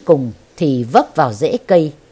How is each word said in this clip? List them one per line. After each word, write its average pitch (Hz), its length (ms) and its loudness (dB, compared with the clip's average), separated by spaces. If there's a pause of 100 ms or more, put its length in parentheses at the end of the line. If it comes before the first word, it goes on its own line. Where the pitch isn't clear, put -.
cùng 135 260 2 (260)
thì 135 260 -2
vấp 147 320 0
vào 135 180 0
rễ 143 240 -4 (100)
cây, 160 260 2 (180)